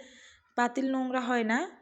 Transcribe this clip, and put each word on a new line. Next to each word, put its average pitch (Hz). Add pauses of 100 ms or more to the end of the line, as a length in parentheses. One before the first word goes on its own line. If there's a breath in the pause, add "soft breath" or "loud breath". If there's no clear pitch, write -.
(560 loud breath)
পাতিল 247
নোংরা 262
হয় 240
না, 254 (100)